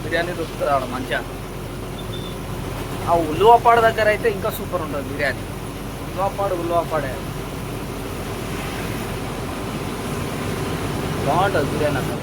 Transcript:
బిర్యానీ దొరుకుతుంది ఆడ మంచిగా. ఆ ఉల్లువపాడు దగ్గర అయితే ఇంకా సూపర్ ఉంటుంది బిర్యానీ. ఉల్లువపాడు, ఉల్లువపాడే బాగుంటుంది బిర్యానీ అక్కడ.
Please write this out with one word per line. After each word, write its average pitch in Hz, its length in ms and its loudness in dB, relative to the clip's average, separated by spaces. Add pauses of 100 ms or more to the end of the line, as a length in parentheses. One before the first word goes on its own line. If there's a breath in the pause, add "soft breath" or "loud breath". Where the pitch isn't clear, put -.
బిర్యానీ 170 360 0
దొరుకుతుంది 156 360 -2
ఆడ 131 80 4 (100)
మంచిగా. 131 280 -2 (1900)
ఆ 170 60 6 (160)
ఉల్లువపాడు 233 560 8
దగ్గర 220 260 4
అయితే 190 240 2
ఇంకా 196 200 -2
సూపర్ 180 280 -2
ఉంటుంది 143 280 -4
బిర్యానీ. 135 300 -2 (680)
ఉల్లువపాడు, 190 540 0
ఉల్లువపాడే 156 500 0 (4000)
బాగుంటుంది 170 460 4
బిర్యానీ 143 300 2
అక్కడ. 117 200 -2